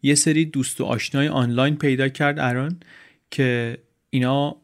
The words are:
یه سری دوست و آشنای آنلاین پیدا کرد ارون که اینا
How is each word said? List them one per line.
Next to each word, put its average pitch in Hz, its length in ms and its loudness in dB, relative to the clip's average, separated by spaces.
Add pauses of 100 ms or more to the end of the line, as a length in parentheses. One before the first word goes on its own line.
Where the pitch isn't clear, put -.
یه 143 140 4
سری 156 300 2
دوست 143 360 -4
و - 20 0
آشنای 139 440 0
آنلاین 131 480 2
پیدا 135 340 0
کرد 143 300 -2
ارون 135 400 -2 (520)
که 120 460 -2 (320)
اینا 139 540 0